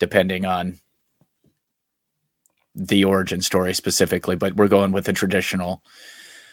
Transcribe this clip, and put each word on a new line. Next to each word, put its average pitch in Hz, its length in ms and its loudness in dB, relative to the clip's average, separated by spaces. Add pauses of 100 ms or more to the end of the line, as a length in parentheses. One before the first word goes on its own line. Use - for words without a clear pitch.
depending 95 460 2
on 90 340 -4 (1900)
the 98 300 2
origin 95 360 0
story 92 320 -2
specifically, 90 640 -2
but 95 220 -4
we're 104 100 4
going 98 240 4
with 95 140 -2
the 104 80 -2
traditional. 92 720 -2 (680)